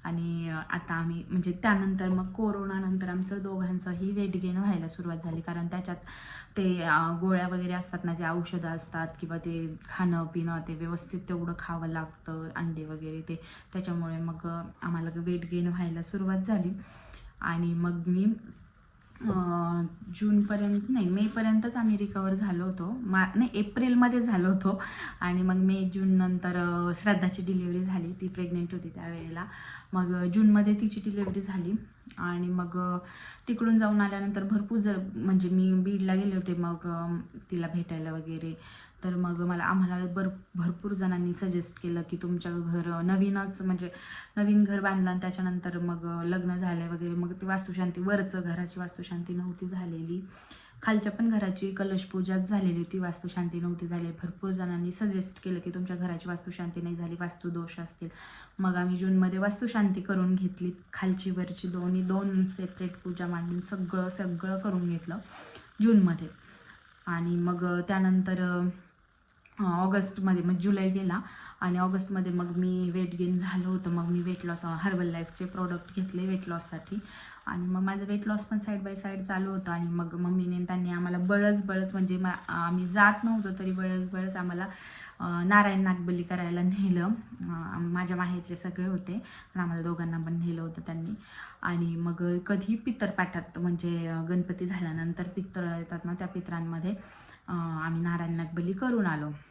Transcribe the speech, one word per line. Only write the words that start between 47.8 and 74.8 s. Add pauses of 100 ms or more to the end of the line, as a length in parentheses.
वरचं
घराची
वास्तुशांती
नव्हती
झालेली, (600)
खालच्या
पण
घराची
कलश
पूजाच
झालेली
होती,
वास्तुशांती
नव्हती
झाली.
भरपूर
जणांनी
सजेस्ट
केलं
की
तुमच्या
घराची
वास्तुशांती
नाही
झाली,
वास्तुदोष
असतील. (500)
मग
आम्ही
जूनमध्ये
वास्तुशांती
करून
घेतली, (220)
खालची
वरची
दोन्ही,
दोन
सेपरेट (120)
पूजा
मांडून
सगळं,
सगळं
करून
घेतलं (640)
जूनमध्ये. (800)
आणि
मग
त्यानंतर, (920)
अ,
ऑगस्टमध्ये,
मग
जुलै
गेला (400)
आणि
ऑगस्टमध्ये
मग
मी
वेट
गेन
झालं
होतं,
मग
मी
वेट
लॉस,
हर्बल